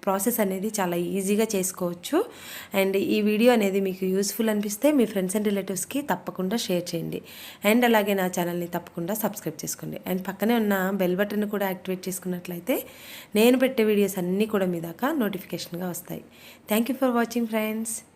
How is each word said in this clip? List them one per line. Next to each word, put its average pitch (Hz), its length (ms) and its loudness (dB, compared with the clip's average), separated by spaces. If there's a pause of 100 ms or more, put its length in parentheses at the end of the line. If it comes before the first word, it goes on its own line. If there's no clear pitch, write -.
ప్రాసెస్ 196 380 0
అనేది 190 340 -2
చాలా 175 180 0 (220)
ఈజీగా 202 280 2 (100)
చేసుకోవచ్చు. 185 640 -2 (640)
And 190 140 2 (220)
ఈ - 20 2 (100)
వీడియో 214 300 6
అనేది 202 300 2
మీకు 185 160 -4 (100)
యూస్ఫుల్ 202 400 0
అనిపిస్తే 208 360 2 (100)
మీ 226 120 6
friends 185 280 -2
and 208 120 0
రిలేటివ్స్‌కి 196 480 -4 (120)
తప్పకుండా 185 540 -4
షేర్ 175 260 0
చేయండి 160 280 -6 (520)
and 240 180 6
అలాగే 208 320 4
నా 185 40 2 (120)
ఛానల్ని 175 380 -2
తప్పకుండా 170 480 -4
సబ్స్క్రైబ్ 190 400 -4
చేసుకోండి 156 360 -8 (120)
and 185 180 -2
పక్కనే 202 320 0
ఉన్న 202 160 2 (240)
బెల్ 180 180 2
బటన్ 208 260 0 (100)
కూడా 202 180 0
యాక్టివేట్ 185 340 -6
చేసుకున్నట్లయితే 180 680 -4 (640)
నేను 247 260 8
పెట్టే 247 240 2
వీడియోస్ 202 340 4
అన్నీ 196 300 2
కూడా 190 200 2
మీ 170 140 -4
దాకా 170 220 -4 (140)
నోటిఫికేషన్గా 180 720 -6
వస్తాయి. - 280 -10 (480)
Thank 226 220 2
you 254 100 -4
for 254 160 4
watching, 233 340 0
friends. 220 380 -2 (240)